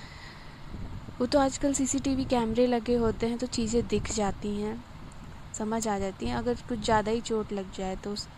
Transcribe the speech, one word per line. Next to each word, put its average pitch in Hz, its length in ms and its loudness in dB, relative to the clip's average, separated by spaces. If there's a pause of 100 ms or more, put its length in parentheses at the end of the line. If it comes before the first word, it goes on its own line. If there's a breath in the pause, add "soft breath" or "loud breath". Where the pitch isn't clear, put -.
(1200 loud breath)
वो 247 60 2
तो 285 140 6
आजकल 269 340 4
सीसीटीवी 269 520 0
कैमरे 233 420 4
लगे 240 280 2
होते 226 320 2
हैं 233 100 0
तो 247 100 -2
चीज़ें 226 400 2
दिख 208 240 0
जाती 208 500 0
हैं, 226 220 -4 (680)
समझ 220 340 0
आ 202 120 2
जाती 196 260 -2
हैं। 240 100 0
अगर 240 200 2 (140)
कुछ 240 100 -2
ज़्यादा 214 320 4
ही 233 100 2
चोट 214 320 0
लग 196 200 -4
जाए 190 220 -4
तो 202 180 -4
उस - 140 -6 (100)